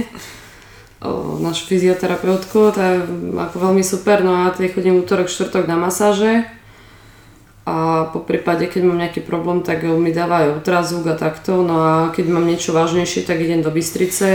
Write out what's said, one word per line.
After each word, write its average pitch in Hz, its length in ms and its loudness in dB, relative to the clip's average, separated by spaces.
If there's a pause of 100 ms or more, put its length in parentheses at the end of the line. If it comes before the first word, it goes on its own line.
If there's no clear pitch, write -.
(1000)
o, - 380 -6
našu 165 300 -4
fyzioterapeutku, 185 1040 2
tá 202 180 0
je, 185 80 2 (380)
ako 170 240 -6
veľmi 190 240 4
super, 196 400 2
no 185 160 4
a 180 160 2
tej 185 160 -2
chodím 185 260 2
útorok, 180 300 0
štvrtok 180 400 -2
na 170 100 0
masáže 208 720 2 (1160)
a 170 120 -4 (320)
po 165 120 -8
prípade, 170 480 -2
keď 180 160 -2
mám 175 160 2
nejaký 170 220 -4
problém, 175 400 -2
tak, 165 220 -2
o, 165 120 0
mi 165 160 2
dáva 170 300 0
aj 147 160 2
ultrazvuk 170 480 -2
a 160 120 0
takto, 180 440 -2
no 170 160 2
a 160 140 2 (180)
keď 170 180 -2
mám 170 160 2
niečo 170 280 0
vážnejšie, 175 520 0
tak 175 140 -2
idem 165 240 0
do 156 80 0
Bystrice, 180 640 -2